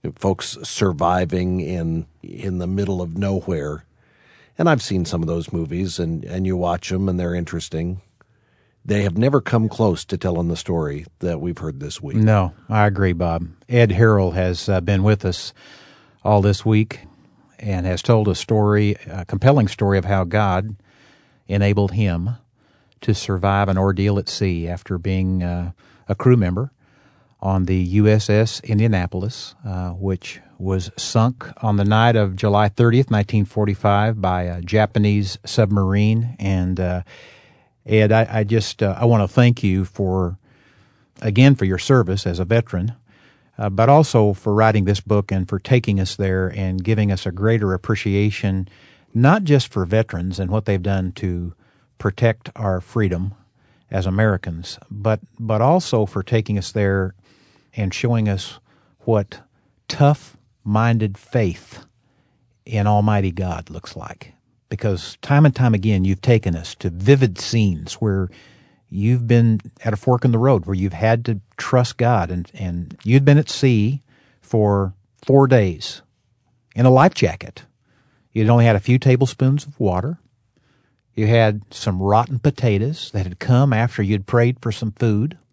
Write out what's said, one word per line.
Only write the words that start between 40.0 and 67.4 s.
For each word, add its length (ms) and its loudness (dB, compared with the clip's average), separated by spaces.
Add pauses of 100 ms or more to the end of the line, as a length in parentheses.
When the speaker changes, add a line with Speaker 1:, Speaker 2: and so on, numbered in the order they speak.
Speaker 2:
again, 360 6
for 80 -2
your 160 -2
service 480 0
as 100 -4
a 60 -2
veteran, 480 -2 (680)
uh, 120 -4
but 180 2
also 460 4
for 200 -4
writing 300 4
this 160 0
book 320 -2
and 160 -2
for 100 -4
taking 400 0
us 160 -4
there 320 -2
and 380 -4
giving 260 0
us 160 -4
a 60 -6
greater 420 0
appreciation, 920 -2 (440)
not 300 4
just 300 2
for 120 -2
veterans 540 -2
and 100 -4
what 180 -2
they've 140 -2
done 300 -2
to 440 -6 (440)
protect 560 -2
our 260 -4
freedom 540 -4 (560)
as 160 -2
Americans, 720 -2 (140)
but, 260 -2 (220)
but 200 -2
also 460 2
for 160 -8
taking 340 -2
us 140 -6
there 460 0 (580)
and 200 -4
showing 340 0
us 320 -6 (460)
what 340 -2 (480)
tough-minded 1300 -2
faith 680 -6 (800)
in 200 -2
Almighty 440 2
God 400 -8
looks 260 -16
like. 380 -18 (340)
Because 540 -6
time 240 4
and 100 4
time 160 2
again, 320 0
you've 160 0
taken 340 2
us 200 -10
to 160 -6
vivid 480 2
scenes 560 -2